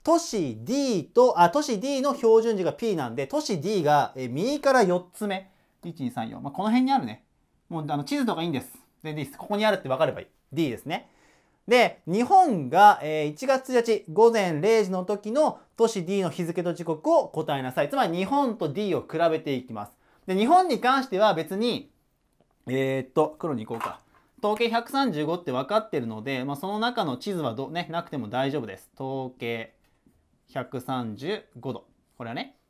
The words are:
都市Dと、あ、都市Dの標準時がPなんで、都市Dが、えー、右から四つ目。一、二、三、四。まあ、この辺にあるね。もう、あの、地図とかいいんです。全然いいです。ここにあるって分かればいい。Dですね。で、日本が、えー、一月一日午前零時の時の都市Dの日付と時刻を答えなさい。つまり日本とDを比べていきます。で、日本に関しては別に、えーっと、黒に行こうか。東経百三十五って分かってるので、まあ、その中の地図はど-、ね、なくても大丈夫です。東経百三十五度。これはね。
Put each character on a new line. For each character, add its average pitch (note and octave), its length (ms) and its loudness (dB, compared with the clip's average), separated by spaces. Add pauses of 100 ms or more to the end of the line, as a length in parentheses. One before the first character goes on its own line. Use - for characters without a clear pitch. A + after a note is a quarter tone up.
都 D#4+ 160 4
市 D3 420 -4
D A3+ 440 0
と、 A#3+ 340 4
あ、 - 100 8
都 D4 120 2
市 A#3 180 -4
D C4+ 200 -2
の C4 140 0
標 A3+ 280 6
準 A3+ 140 0
時 F#3 60 -2
が D#3 100 0
P A3 220 -2
な C3 140 -4
ん A2+ 80 -8
で、 C#3 100 -4
都 D4+ 140 -2
市 G#3 200 -4
D F#3+ 220 -2
が、 C#3+ 320 2
え C3 120 -6
ー、 A#2 40 -8
右 A#3+ 300 -2
か C4+ 140 4
ら G3 100 6
四 F3+ 300 0
つ G#3+ 120 -6
目。 F#3+ 240 -6 (320)
一、 F3 180 -12
二、 B2 120 -6
三、 A2+ 160 -6
四。 - 120 -14
ま G2+ 100 -10
あ、 - 20 -12
こ F3+ 100 -6
の G#3+ 60 0
辺 B3+ 160 4
に C4+ 80 2
あ C4+ 60 4
る D3 80 -2
ね。 G#2+ 180 -12 (440)
も E3 120 -6
う、 D3+ 80 -6
あ D3+ 80 -2
の、 C#3+ 80 -4
地 C#4+ 120 -4
図 C#4 80 0
と G3 120 0
か E3 60 -4
い - 20 -2
い F3 40 -2
ん D#3+ 40 -2
で B2 80 -2
す。 - 100 -12 (320)
全 D#3 140 -8
然 D3+ 80 -6
い - 20 -6
い - 0 -
で - 60 -18
す。 - 60 -18
こ - 100 -14
こ G3+ 80 -2
に G#3+ 100 0
あ G#3+ 60 4
る F#3+ 40 0
っ - 20 -12
て - 100 -10
分 C3 100 0
か D#3 80 4
れ B2+ 60 -2
ば - 80 -12
い - 40 -14
い。 - 20 -18 (260)
D D3 180 0
で G#2+ 80 -6
す - 80 -20
ね。 E3+ 240 -8 (560)
で、 A3+ 400 4
日 F#3+ 160 0
本 B3 460 4
が、 G3 340 8
え D#3 220 -2
ー、 - 20 0
一 D3+ 220 -4
月 C4 280 0
一 A#3 80 4
日 A3+ 280 0
午 A3 180 8
前 F3+ 300 0
零 A3 240 4
時 F#3 80 -4
の F#3 120 -2
時 G#3 280 -4
の C#4+ 260 2 (180)
都 A3+ 120 4
市 F#3+ 160 -4
D G3 180 0
の E3 80 -2
日 F3 140 -4
付 E3+ 180 -2
と E3+ 100 -2
時 F3 120 -10
刻 D#3+ 260 -2
を E4 160 4
答 D#3 320 -4
え C3 40 -4
な C3 100 -6
さ D#3+ 100 0
い。 C#3+ 60 0
つ C#4 80 -6
ま B3 100 2
り E3+ 100 -2
日 F#3 100 -2
本 C4+ 300 0
と D3+ 160 -4
D F#3+ 220 -2
を B2 60 0
比 - 180 -8 (100)
べ D#3 120 0
て D3 140 -4
い B2+ 100 -6
き - 80 -16
ま G#2 140 -10
す。 - 60 -20 (360)
で、 F#3 80 0
日 G#3+ 100 2
本 F4+ 220 6
に A#3 100 0
関 B3+ 240 2
し B3+ 60 -10
て - 100 -2
は G#3 160 4
別 D#3+ 220 -4
に、 G#3+ 340 -2 (800)
え C3+ 320 0
ー B2+ 40 -6
っ - 80 -18
と、 D3+ 280 2
黒 D#3 140 -4
に A2 120 -6
行 A#2 80 -8
こ A2+ 60 -8
う - 20 -6
か。 - 180 -8 (400)
東 G#3 180 0
経 A#3 120 0
百 A#3 200 -2
三 C4+ 220 0
十 D3+ 140 -2
五 E3 80 -2
っ F3 80 -6
て C#3+ 80 -6
分 B2+ 180 -4
か G#3+ 100 0
っ G#3+ 120 -2
て D3+ 80 -2
る A#2+ 80 -2
の A2 160 -8
で、 C3 220 -4
ま C#3 80 -6
あ、 C#3+ 40 -6
そ F#3+ 120 -8
の G#3 100 -4
中 A#3 260 -2
の C3 120 -4
地 G3+ 160 -8
図 F3 80 -4
は A#2+ 140 -2
ど-、 B2+ 160 -6
ね、 D#3+ 200 -8
な E3 140 -4
く - 60 -20
て D#3 60 -8
も A2+ 120 -8
大 C3+ 240 -2
丈 D3 80 -4
夫 A2+ 60 -8
で G2 100 -12
す。 - 200 -20
東 C3 420 -8
経 A#2 360 -8 (760)
百 B2+ 320 -8
三 B2 360 -6
十 F#3 280 -8 (140)
五 B2+ 140 -8
度。 - 140 -12 (300)
こ B2 80 -16
れ A2+ 40 -10
は A#2+ 60 -10
ね。 A#3 220 -12 (140)